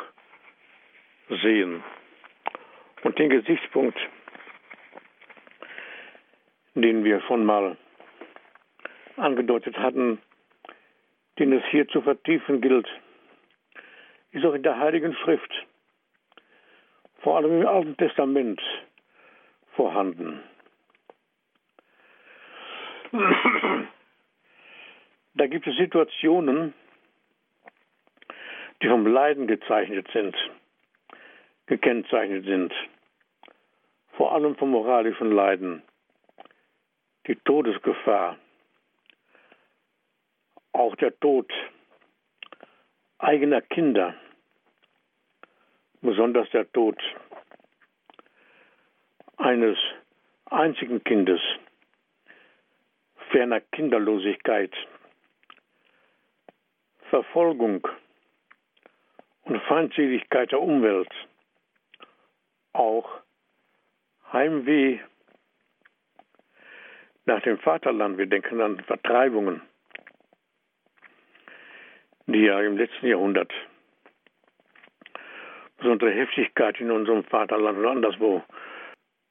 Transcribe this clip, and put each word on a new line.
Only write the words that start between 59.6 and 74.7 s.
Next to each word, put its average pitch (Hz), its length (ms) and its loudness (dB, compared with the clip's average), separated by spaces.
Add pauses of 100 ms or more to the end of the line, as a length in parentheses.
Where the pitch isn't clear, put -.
Feindseligkeit 135 880 0
der 139 100 0
Umwelt, 113 500 2 (1600)
auch 117 360 0 (1200)
Heimweh 135 680 2 (2250)
nach 110 160 0
dem 113 180 0
Vaterland. 110 580 0
Wir 95 100 0
denken 101 340 -2
an 104 220 -2
Vertreibungen, 107 800 0 (2750)
die 110 160 4
ja 101 180 4
im 104 160 0
letzten 117 300 -2
Jahrhundert 98 440 0 (2250)